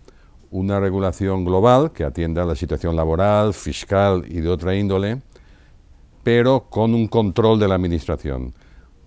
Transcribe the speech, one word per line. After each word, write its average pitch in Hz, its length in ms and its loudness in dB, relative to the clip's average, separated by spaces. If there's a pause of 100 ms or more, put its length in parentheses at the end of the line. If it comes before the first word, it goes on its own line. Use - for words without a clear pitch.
(500)
una 98 300 -2
regulación 95 640 -2
global 123 460 4
que 82 120 -6
atienda 82 400 -2
la 82 100 -2
situación 80 400 -4
laboral, 98 600 2
fiscal 95 720 0
y 85 120 -6
de 85 100 -2
otra 90 240 -2
índole, 101 480 -2 (1000)
pero 120 460 4
con 113 260 0
un 113 140 0
control 110 500 2
de 104 100 2
la 95 80 2
administración, 76 760 -4 (540)